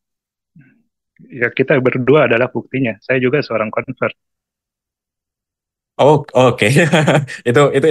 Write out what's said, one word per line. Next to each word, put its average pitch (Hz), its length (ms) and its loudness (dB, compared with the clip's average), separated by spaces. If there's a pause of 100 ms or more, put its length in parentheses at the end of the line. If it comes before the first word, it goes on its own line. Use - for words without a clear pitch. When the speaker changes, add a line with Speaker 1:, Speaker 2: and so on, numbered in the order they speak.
(1300)
Speaker 1:
Ya, 120 240 -4
kita 131 240 0
berdua 127 480 2
adalah 117 240 0
buktinya. 123 500 -6
Saya 131 220 -4
juga 127 180 -2
seorang 110 300 -6
convert. - 480 -8 (1800)
Speaker 2:
Oh, 143 320 4
oke. 120 320 2 (420)
<laughs> - 400 -2
Itu, 123 120 2 (180)
itu 135 140 0